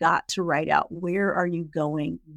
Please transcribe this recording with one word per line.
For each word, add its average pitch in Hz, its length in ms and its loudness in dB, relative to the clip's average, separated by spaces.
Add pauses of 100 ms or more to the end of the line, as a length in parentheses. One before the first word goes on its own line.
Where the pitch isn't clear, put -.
got - 280 2
to - 140 -2
write 160 260 0
out, 147 220 2
where 180 440 0
are 180 120 2
you 170 160 -2
going? 151 560 -2 (180)